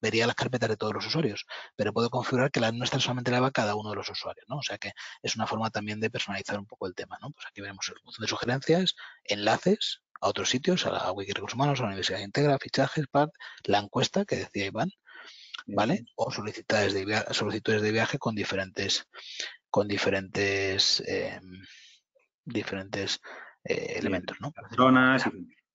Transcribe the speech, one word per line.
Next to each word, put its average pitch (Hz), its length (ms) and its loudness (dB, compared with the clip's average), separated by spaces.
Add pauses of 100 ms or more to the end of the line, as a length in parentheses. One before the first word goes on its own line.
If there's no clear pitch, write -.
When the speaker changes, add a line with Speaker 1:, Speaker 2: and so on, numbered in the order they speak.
Speaker 1:
vería 113 260 4
las 120 80 2
carpetas 123 320 0
de 110 80 0
todos 107 180 -2
los 98 140 -6
usuarios. 135 380 0 (320)
Pero 104 160 0
puedo 120 160 2
configurar 123 420 2
que - 80 0
la 113 140 2
nuestra 123 260 0
solamente 123 320 0
la 123 80 4
va 131 120 4
cada 107 240 0
uno 107 160 -4
de 101 40 -4
los 101 140 -6
usuarios, - 400 -10
¿no? 147 80 -6
O 139 40 -6
sea 101 160 -6
que 101 140 -10 (300)
es - 160 -4
una 107 100 -2
forma 110 220 -2
también 107 320 -4
de 110 80 2
personalizar 101 500 -4
un 101 60 -10
poco - 220 -10
el 92 60 -8
tema, - 280 -10
¿no? 131 100 -10
Pues - 160 -14
aquí - 140 -14
veremos 98 260 -8
el 87 160 -10
buzón - 200 -12
de 104 40 -4
sugerencias, 156 640 2 (300)
enlaces - 800 2 (180)
a - 80 2
otros 98 220 0
sitios, 160 360 2
a - 60 0
la 92 220 0
Wiki 101 180 -6
Recursos 101 240 -4
Humanos, 139 240 4
a 123 40 -2
la 113 60 0
Universidad 98 280 -2
de 101 80 -6
Integra, 139 340 4
fichajes, - 480 0
pac, 147 220 4 (340)
la 101 160 4
encuesta 131 460 0
que - 120 -2
decía 98 280 -4
Iván, 110 240 -2 (800)
¿vale? 104 260 2
Speaker 2:
Ujú. 117 120 -2 (100)
Speaker 1:
O - 160 -2
solicitudes 107 600 0
de 95 120 0
via-, 107 280 0
solicitudes 107 480 0
de 107 100 2
viaje 113 280 2
con 117 160 0
diferentes, 98 680 -2 (640)
con 101 180 4
diferentes, 98 1200 2
em, 95 540 -4 (840)
diferentes, 101 760 -4 (420)
eh, - 300 -2
Speaker 2:
Sí, - 60 -4
Speaker 1:
elementos, 92 420 -2
¿no? 147 100 -6
Speaker 2:
personas 131 760 6
y 110 40 0 (460)